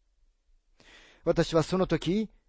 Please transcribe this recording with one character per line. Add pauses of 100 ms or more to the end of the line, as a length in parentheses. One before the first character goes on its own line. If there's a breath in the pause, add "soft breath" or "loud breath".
(1200 soft breath)
私
は
そ
の
時、 (180)